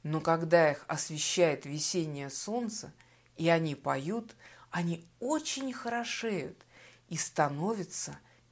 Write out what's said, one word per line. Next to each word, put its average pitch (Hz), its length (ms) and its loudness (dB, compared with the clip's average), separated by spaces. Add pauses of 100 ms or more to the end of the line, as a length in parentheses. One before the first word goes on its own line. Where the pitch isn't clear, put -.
но 151 160 -2
когда 165 520 6
их 139 160 -6
освещает 156 760 2
весеннее 147 640 -4
солнце, 214 640 -6 (440)
и 160 100 2
они 165 280 4
поют, 139 600 -4 (340)
они 170 380 -4 (120)
очень 269 540 -2
хорошеют 233 920 -4 (440)
и 165 80 -4
становятся 156 1000 -2 (320)